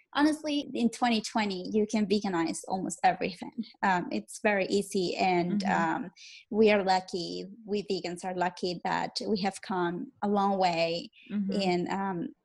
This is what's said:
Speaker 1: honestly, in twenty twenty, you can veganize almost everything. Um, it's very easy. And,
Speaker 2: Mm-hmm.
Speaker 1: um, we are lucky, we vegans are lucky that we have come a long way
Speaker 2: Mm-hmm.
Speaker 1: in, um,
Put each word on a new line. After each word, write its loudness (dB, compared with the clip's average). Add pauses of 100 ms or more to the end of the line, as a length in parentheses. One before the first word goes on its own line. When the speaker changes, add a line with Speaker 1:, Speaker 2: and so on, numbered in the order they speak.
(140)
Speaker 1:
honestly, 0
in 2
twenty 2
twenty, -2
you 2
can 2
veganize 0
almost -4
everything. -2 (200)
Um, 2
it's -8
very 2 (120)
easy. 0
And, 2
Speaker 2:
Mm-hmm. 2
Speaker 1:
um, -6 (380)
we 6
are 4
lucky, -2 (180)
we -2
vegans -4
are -6
lucky -2
that -2
we 2
have -2
come -2 (120)
a 0
long 2
way 0 (200)
Speaker 2:
Mm-hmm. -2
Speaker 1:
in, 0
um, -4 (160)